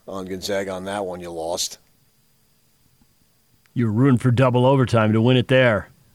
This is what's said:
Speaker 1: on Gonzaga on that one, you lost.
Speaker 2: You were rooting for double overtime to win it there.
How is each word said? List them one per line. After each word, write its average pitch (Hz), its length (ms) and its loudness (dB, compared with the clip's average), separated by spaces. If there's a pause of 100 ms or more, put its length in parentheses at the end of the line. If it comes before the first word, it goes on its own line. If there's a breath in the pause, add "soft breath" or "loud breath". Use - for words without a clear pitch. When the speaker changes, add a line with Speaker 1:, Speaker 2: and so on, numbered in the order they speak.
Speaker 1:
on 95 200 -12
Gonzaga 95 460 -6
on 92 120 -10
that 98 220 -6
one, 90 140 -10
you 87 100 -14
lost. 82 480 -8 (1900)
Speaker 2:
You 120 140 -2
were 107 60 -2
rooting 127 260 2
for 131 120 0
double 120 360 2
overtime 120 480 2
to 113 80 2
win 127 160 4
it 120 100 -2
there. 123 400 2 (260)